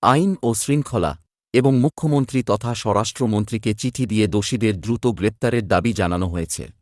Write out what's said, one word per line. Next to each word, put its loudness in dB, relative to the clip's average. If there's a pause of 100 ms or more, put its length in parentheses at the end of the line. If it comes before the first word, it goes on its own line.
আইন 4
ও 0
শৃঙ্খলা -2 (340)
এবং 4
মুখ্যমন্ত্রী 0
তথা -2
স্বরাষ্ট্রমন্ত্রীকে 0
চিঠি -4
দিয়ে 2
দোষীদের 0
দ্রুত -2
গ্রেপ্তারের 0
দাবি 2
জানানো 0
হয়েছে। -6 (140)